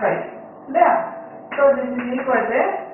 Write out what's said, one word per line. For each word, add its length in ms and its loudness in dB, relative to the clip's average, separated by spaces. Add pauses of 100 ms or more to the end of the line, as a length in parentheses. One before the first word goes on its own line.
ஃபைவ். 180 0 (480)
இல்லையா? 240 4 (640)
So, 60 2 (160)
this 120 -4 (100)
is 80 -6 (100)
equal 340 0
to 100 2 (320)